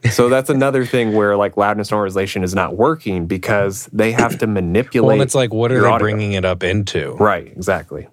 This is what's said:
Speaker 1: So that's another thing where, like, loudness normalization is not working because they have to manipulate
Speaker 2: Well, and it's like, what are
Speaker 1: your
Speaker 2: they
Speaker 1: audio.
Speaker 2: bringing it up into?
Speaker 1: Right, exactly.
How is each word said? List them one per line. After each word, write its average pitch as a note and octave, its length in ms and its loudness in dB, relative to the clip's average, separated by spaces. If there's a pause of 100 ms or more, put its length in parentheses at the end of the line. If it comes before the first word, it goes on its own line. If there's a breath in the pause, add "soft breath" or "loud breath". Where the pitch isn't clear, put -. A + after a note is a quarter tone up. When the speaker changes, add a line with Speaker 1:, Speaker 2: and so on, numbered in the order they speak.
(120)
Speaker 1:
So A#2+ 180 4
that's C3 200 2
another C3+ 360 2
thing A#2 280 0
where, G#2 220 4
like, G2+ 220 0
loudness G#2 320 0
normalization G2 540 -2
is F#2 120 -2
not F2+ 220 -2
working A2 480 0
because G2 640 -2
they A2 200 0
have A#2 260 0
to A2+ 100 -2
manipulate G#2 580 0
Speaker 2:
Well, A2 80 4
and A2 80 2
it's C3 140 -2
like, B2 180 0
what A#2 180 0
are C3 40 0
Speaker 1:
your G#2+ 80 2
Speaker 2:
they G2+ 60 4
Speaker 1:
audio. A2 160 2
Speaker 2:
bringing G#2 280 -2
it F#2 120 -2
up F#2 180 -2
into? F2+ 500 -2
Speaker 1:
Right, G2 340 0
exactly. F2 640 -6